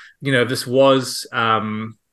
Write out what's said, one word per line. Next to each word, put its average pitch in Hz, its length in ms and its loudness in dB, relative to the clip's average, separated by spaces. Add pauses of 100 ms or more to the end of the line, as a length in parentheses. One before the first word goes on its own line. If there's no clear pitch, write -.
(200)
you 139 120 -4
know, 123 120 2
this 120 220 -4
was, 135 680 2
um, 110 680 -2 (140)